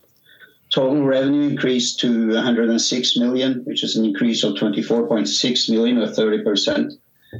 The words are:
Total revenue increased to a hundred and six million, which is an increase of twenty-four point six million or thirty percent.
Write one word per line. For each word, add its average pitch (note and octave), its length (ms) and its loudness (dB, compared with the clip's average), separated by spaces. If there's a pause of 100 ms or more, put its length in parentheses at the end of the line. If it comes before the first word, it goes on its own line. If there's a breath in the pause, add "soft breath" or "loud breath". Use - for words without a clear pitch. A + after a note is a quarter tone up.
(720 loud breath)
Total C#3 320 2
revenue C#3 460 2
increased B2+ 520 -2
to A2+ 340 2
a A#2 60 2
hundred A#2 280 2
and A#2 120 2
six - 360 0
million, B2+ 480 0
which - 180 -4
is - 120 -4
an A2 100 2
increase A2+ 380 0
of G#2 140 -2
twenty-four A2+ 500 0
point G#2 200 0
six - 420 -2
million A#2 300 2
or G#2 80 0
thirty G#2+ 360 0
percent. - 500 0 (460 loud breath)